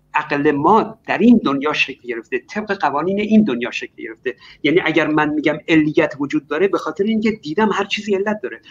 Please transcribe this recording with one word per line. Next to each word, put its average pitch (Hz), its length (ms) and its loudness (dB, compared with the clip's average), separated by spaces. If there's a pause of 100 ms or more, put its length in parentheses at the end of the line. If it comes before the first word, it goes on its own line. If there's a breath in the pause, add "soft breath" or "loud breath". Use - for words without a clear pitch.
(140)
عقل 147 360 0
ما 160 560 2
در 135 120 -2
این 226 260 6
دنیا 139 280 -2
شکل 131 360 -4
گرفته، 117 300 -6
طبق 208 340 -8
قوانین 170 480 -2
این 214 240 4
دنیا 120 260 -2
شکل - 280 -10
گرفته. 117 380 -10 (260 loud breath)
یعنی 156 220 2
اگر 156 220 0
من 151 220 2
می‌گم 151 300 -2 (100)
علیت 151 520 2
وجود 147 260 -4
داره 165 220 0
به 175 100 -2
خاطر 160 260 -6
اینکه 220 260 0
دیدم 196 420 -2
هر 196 120 -4
چیزی 208 300 -4
علت 208 280 -2
داره. 113 180 -10 (100)